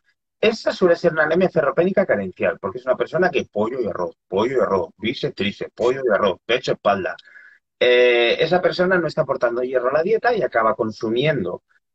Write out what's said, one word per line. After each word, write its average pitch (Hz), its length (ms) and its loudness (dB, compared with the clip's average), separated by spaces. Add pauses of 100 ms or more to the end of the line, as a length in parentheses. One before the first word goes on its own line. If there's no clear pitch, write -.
(380)
Esa 233 360 0
suele 175 220 2
ser 170 180 0
una 156 100 2
anemia 170 260 2
ferropénica 170 560 0
carencial, 95 540 -2
porque 98 180 -8
es 127 80 -16
una 123 120 0
persona 160 340 0
que 104 140 -2
pollo 113 340 -4
y 110 80 -2
arroz, 87 280 -6 (120)
pollo 120 300 0
y 113 40 4
arroz, 92 360 0
bíceps, 120 360 -4
tríceps, 101 400 -6
pollo 127 320 0
y 107 80 2
arroz, 92 320 0
pecho, 127 280 -2
espalda. 95 420 -2 (640)
Eh, 123 600 4
esa 165 220 0
persona 180 360 0
no 160 100 0
está 151 140 -2
aportando 127 420 -2
hierro 127 260 -2
a 135 40 -2
la 156 100 2
dieta 202 320 0
y 175 80 -2
acaba 113 320 0
consumiendo, 113 880 -2 (320)